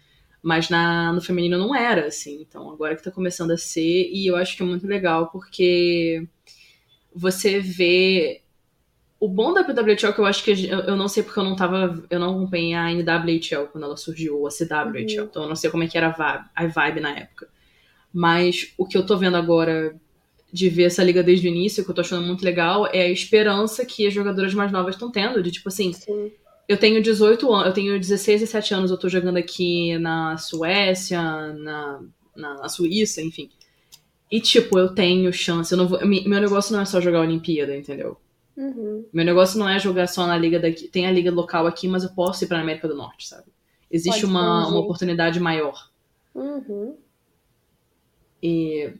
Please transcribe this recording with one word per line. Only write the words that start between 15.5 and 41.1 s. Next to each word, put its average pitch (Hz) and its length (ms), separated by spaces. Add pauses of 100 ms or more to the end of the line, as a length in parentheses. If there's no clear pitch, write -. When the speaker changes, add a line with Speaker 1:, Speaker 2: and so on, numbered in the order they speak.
Speaker 1:
sei 160 140
como 165 140
é - 40
que 160 80
era 165 120
a - 20
vibe, 151 340 (100)
a 170 120
vibe 160 340
na 147 180
época. - 300 (640)
Mas 175 640
o 185 100
que - 120
eu 185 80
tô 214 100
vendo 180 200
agora 165 600 (560)
de 180 160
ver 170 160
essa 175 180
liga 180 200
desde 180 260
o - 20
início, 185 340
que 190 60
eu 180 40
tô 175 80
achando 175 220
muito 180 200
legal, 180 480
é 185 100
a 180 80
esperança 214 760
que 214 220
as 202 80
jogadoras 196 400
mais 202 160
novas 185 260
tão 240 140
tendo, 220 320
de 175 80
tipo - 180
assim, 185 240
Speaker 2:
Sim. 208 380 (380)
Speaker 1:
eu 202 100
tenho 220 240
dezoito 220 500
an-, 196 140
eu 185 60
tenho 202 260
dezesseis 202 440
e 226 40
sete 214 280
anos, 185 160
eu 180 80
tô 185 100
jogando 180 300
aqui 175 600
na 165 380
Suécia, 185 840
na, 151 800 (340)
na, 143 200
na 139 140
Suíça, 180 540
enfim. 160 280 (800)
E, 220 100
tipo, - 380
eu 185 160
tenho 180 380
chance, 170 400
eu 180 60
não 180 100
vou, - 180
me-, 196 220
meu 202 120
negócio 202 340
não 202 60
é 196 40
só 190 160
jogar 175 180
a 165 40
Olimpíada, 160 540
entendeu? 139 400 (400)
Speaker 2:
Uhum. 226 560
Speaker 1:
Meu 165 120
negócio 185 340
não 202 100
é 190 100
jogar 185 280
só 180 200
na 175 120
liga 165 200
daqui, 165 300
tem 180 180
a 190 60